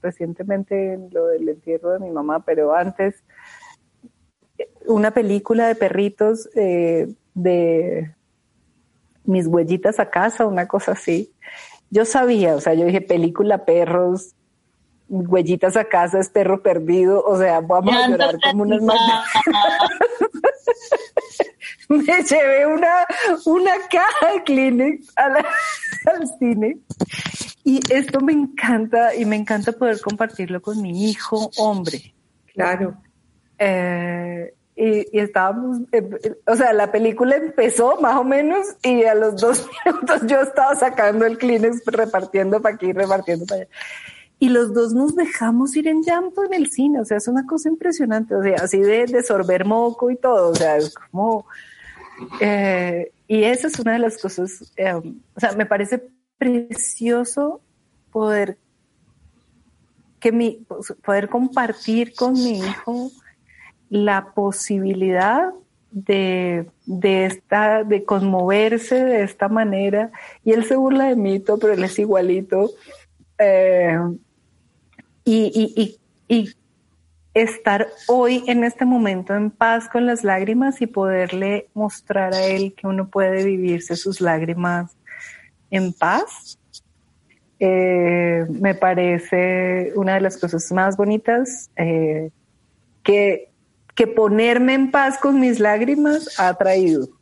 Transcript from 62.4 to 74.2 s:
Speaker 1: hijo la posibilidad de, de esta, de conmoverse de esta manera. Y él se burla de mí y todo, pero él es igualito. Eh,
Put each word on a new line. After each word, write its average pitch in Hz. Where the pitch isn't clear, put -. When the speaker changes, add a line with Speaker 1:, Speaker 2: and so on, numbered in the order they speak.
Speaker 1:
hijo 233
la 202
posibilidad 196
de, 185
de 190
esta, 214
de 208
conmoverse 208
de 240
esta 196
manera. 208
Y 220
él 226
se 262
burla 269
de 247
mí 196
y 196
todo, 208
pero 214
él 185
es 185
igualito. 190
Eh, 185